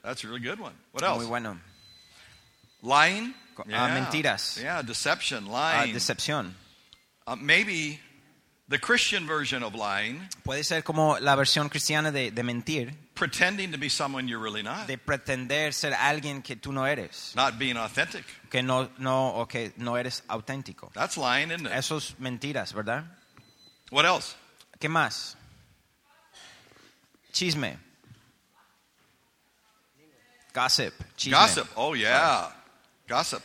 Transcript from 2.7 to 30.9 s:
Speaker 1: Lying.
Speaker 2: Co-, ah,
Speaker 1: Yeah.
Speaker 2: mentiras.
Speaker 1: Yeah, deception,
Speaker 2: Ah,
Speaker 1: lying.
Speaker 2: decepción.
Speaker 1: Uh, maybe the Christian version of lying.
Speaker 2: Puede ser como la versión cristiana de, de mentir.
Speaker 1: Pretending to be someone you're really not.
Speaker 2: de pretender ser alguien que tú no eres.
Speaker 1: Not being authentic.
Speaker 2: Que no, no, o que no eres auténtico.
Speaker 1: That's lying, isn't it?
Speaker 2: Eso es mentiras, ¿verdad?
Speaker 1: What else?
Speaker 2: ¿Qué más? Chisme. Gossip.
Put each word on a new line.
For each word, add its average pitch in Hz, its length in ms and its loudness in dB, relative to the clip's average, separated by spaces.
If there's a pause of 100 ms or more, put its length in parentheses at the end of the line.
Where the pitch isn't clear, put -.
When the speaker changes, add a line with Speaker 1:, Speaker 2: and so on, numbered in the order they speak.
Speaker 1:
Lying. 180 520 4 (200)
Speaker 2:
Co-, - 120 -12
ah, - 20 -14 (200)
Speaker 1:
Yeah. 156 60 2 (120)
Speaker 2:
mentiras. 131 560 -2
Speaker 1:
Yeah, 156 200 -4
deception, 120 680 -2
Speaker 2:
Ah, 143 340 2
Speaker 1:
lying. 117 120 0
Speaker 2:
decepción. 120 580 -2 (720)
Speaker 1:
Uh, 123 100 -4
maybe 156 640 2 (720)
the 139 100 0
Christian 214 480 2
version 143 360 -2
of 107 120 -6
lying. 110 540 -2 (160)
Speaker 2:
Puede 139 200 -4
ser 160 180 -2
como 156 360 4
la 139 160 6
versión 143 340 4
cristiana 156 440 0
de, 131 180 0
de 117 120 -4
mentir. 123 520 -2 (240)
Speaker 1:
Pretending 180 540 0
to 147 60 -8
be 139 100 -4
someone 131 400 -2
you're 117 140 -4
really 107 200 -4
not. 110 240 -6
Speaker 2:
de 131 100 -4
pretender 139 760 -2
ser 147 200 -2
alguien 139 500 0
que 127 140 -10
tú 139 160 -8
no 135 120 0
eres. 131 520 -4
Speaker 1:
Not 123 220 2
being 123 180 0
authentic. 135 480 -2 (260)
Speaker 2:
Que 127 120 2
no, 127 260 2 (100)
no, 131 420 2
o 117 60 -2
que 117 300 -6
no 120 200 -2
eres 123 320 -4
auténtico. 113 680 -8
Speaker 1:
That's - 240 -4
lying, 139 320 2
isn't 165 160 -6
it? 98 60 -4
Speaker 2:
Eso 135 240 -2
es - 240 -8
mentiras, 131 520 -6
¿verdad? 113 320 -4 (840)
Speaker 1:
What 143 160 6
else? - 280 2 (460)
Speaker 2:
¿Qué 151 80 -2
más? 156 460 0 (2000)
Chisme. 147 440 0 (2750)
Gossip. 127 400 2 (220)